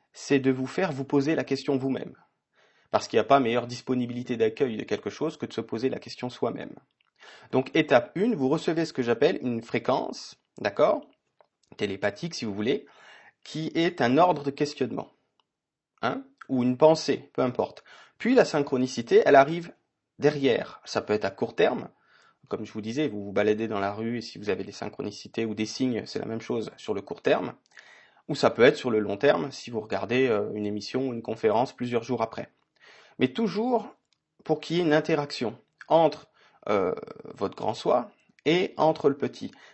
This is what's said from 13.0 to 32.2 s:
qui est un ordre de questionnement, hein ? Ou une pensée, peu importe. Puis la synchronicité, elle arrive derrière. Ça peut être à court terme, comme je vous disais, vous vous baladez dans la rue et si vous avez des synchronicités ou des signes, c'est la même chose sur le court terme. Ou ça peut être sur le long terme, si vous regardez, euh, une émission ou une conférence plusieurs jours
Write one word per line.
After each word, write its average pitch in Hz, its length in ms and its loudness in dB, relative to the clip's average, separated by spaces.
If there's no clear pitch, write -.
qui 156 300 -8
est 165 260 0
un 127 160 4
ordre 170 260 4
de 139 80 -2
questionnement, 139 640 -4
hein ? 143 240 -2
Ou 127 140 0
une 123 140 2
pensée, 156 560 4
peu - 80 -2
importe. - 440 -2
Puis 247 180 2
la 214 80 8
synchronicité, 139 840 2
elle 139 120 8
arrive 165 360 4
derrière. 139 640 0
Ça - 180 -4
peut 107 120 -2
être 107 100 0
à 98 80 -2
court - 240 -6
terme, 190 320 2
comme 104 160 -6
je - 80 -20
vous 110 80 -8
disais, 127 260 -2
vous 104 160 -6
vous 101 80 -12
baladez 107 380 2
dans 104 100 -2
la 98 140 -2
rue 113 240 -4
et 110 40 -6
si - 160 -14
vous 104 120 -6
avez 95 160 -2
des 98 80 -14
synchronicités 104 720 -8
ou 107 100 -6
des 107 100 -2
signes, 117 400 -4
c'est - 140 -8
la - 60 -6
même 113 160 -8
chose 117 340 -6
sur - 180 -8
le 101 80 -4
court - 200 -12
terme. - 320 0
Ou 143 80 -4
ça 120 140 4
peut - 140 4
être 147 120 8
sur 123 160 -4
le 107 80 2
long 101 160 -2
terme, 139 380 2
si - 160 -16
vous 117 100 -4
regardez, 107 480 -2
euh, 107 260 0
une 104 120 -4
émission 107 420 -4
ou 123 60 -4
une 113 80 -8
conférence 113 500 0
plusieurs 120 320 -4
jours 120 180 -2